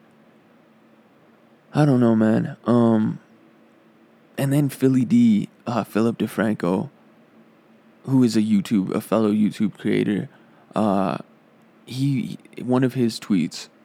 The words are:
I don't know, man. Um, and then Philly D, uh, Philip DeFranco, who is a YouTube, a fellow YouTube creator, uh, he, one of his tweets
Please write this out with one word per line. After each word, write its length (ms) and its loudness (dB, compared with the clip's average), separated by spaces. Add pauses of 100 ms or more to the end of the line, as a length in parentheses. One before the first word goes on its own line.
(1700)
I 100 2
don't 160 4
know, 140 4
man. 500 0
Um, 540 2 (1200)
and 140 -2
then 160 2
Philly 360 2
D, 440 4 (180)
uh, 160 -2
Philip 360 -2
DeFranco, 720 -2 (1120)
who 180 2
is 140 2
a 60 4
YouTube, 520 0
a 60 -2
fellow 320 0
YouTube 440 -2
creator, 520 -2 (460)
uh, 420 -2 (720)
he, 520 -4 (240)
one 220 0
of 80 -2
his 260 -2
tweets 500 -4 (160)